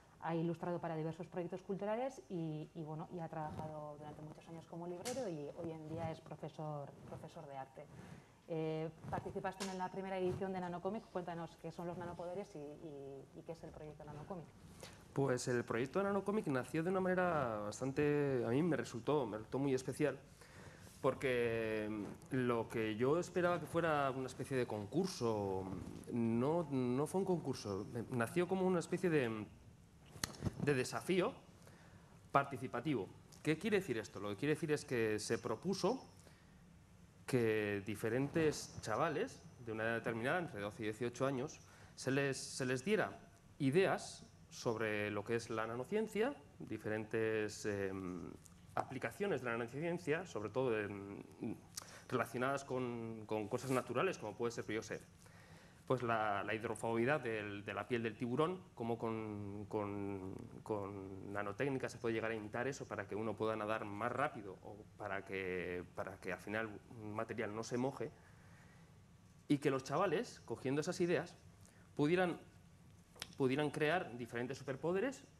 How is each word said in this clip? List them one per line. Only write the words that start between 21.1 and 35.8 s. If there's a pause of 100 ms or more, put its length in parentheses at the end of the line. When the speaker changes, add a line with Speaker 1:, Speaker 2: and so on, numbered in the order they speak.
Speaker 2:
lo
que
yo
esperaba
que
fuera
una
especie
de
concurso, (480)
no,
no
fue
un
concurso, (220)
nació
como
una
especie
de, (1160)
de
desafío (1040)
participativo. (340)
¿Qué
quiere
decir
esto?
Lo
que
quiere
decir
es
que
se
propuso (1200)